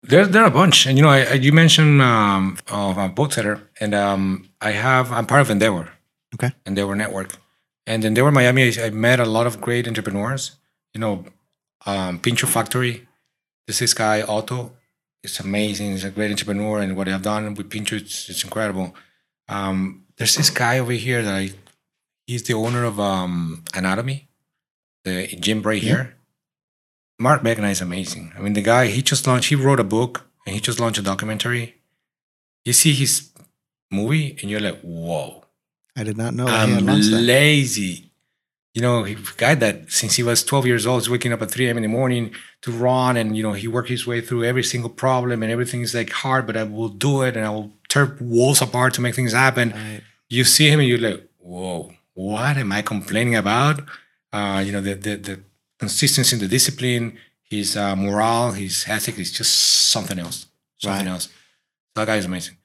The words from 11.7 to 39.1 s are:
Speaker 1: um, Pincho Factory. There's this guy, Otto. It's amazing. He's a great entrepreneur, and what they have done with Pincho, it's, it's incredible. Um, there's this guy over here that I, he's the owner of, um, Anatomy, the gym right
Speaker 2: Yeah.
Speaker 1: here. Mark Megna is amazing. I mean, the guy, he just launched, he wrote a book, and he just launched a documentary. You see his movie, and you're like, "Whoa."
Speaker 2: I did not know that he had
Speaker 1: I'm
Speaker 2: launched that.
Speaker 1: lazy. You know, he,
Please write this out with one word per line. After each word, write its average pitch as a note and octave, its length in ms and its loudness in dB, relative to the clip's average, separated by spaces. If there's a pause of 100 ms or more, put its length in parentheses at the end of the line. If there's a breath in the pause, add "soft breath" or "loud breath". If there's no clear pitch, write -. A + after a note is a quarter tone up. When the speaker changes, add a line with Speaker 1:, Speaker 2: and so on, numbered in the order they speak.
Speaker 1:
um, F#2 360 -4
Pincho B2 260 -2
Factory. A#2+ 640 -2 (580)
There's G#2+ 140 -6
this A#2 120 0
guy, G#2+ 300 0
Otto. A2 480 -6 (540)
It's - 160 -10
amazing. G#2 520 -4
He's F#2+ 120 -6
a G2 60 -8
great G#2 200 -4
entrepreneur, G#2 500 -4
and F#2+ 160 -4
what F#2+ 100 -4
they F#2+ 40 -4
have F#2+ 120 -4
done G#2+ 320 -4
with G2+ 140 -12
Pincho, G#2+ 280 -8
it's, - 340 -12
it's - 140 -8
incredible. F#2+ 500 -4 (540 soft breath)
Um, F#2+ 560 -4 (120)
there's A#2 200 0
this D3 120 2
guy B2 300 0
over B2 140 -2
here A#2 320 -2
that G2+ 100 -2
I, F#2+ 160 -4 (760)
he's B2 200 -8
the A#2+ 100 -2
owner A#2+ 300 -2
of, G#2 160 -4
um, F2+ 640 -4 (100)
Anatomy, G#2+ 540 -4 (760)
the F#2 220 -6 (140)
gym G#2+ 220 -2
right G#2 200 -2
Speaker 2:
Yeah. A2 60 -2
Speaker 1:
here. B2+ 260 -2 (1080)
Mark C#3 220 2
Megna A2 300 0
is F#2 80 -2
amazing. F2 560 -8
I G2 40 -16
mean, G#2 120 -2
the G#2 100 0
guy, A#2 240 4
he A#2 160 0
just - 240 0
launched, B2 220 2
he D3+ 80 2
wrote C3+ 240 4
a G#2+ 40 2
book, A2+ 440 -2 (180)
and F#2+ 80 -8
he A2+ 60 -4
just A2 180 -4
launched A2 220 -2
a - 20 -8
documentary. G#2+ 720 -4 (920)
You B2 80 -2
see D3+ 200 6
his - 380 -2 (600)
movie, C3 500 -2
and G2+ 80 -10
you're G#2+ 120 -4
like, F#2+ 220 -6
"Whoa." E2 600 -8 (520)
Speaker 2:
I A2+ 80 -6
did G#2+ 120 -6
not A2+ 180 -6
know B2 100 -4
that A2 240 2
he G#2 60 4
had G2 80 4
Speaker 1:
I'm G2 40 2
Speaker 2:
launched G#2 240 4
that. A2+ 120 4
Speaker 1:
lazy. B2 880 2 (600)
You A#2 100 -4
know, A#2+ 200 2
he, G2+ 140 -6 (200)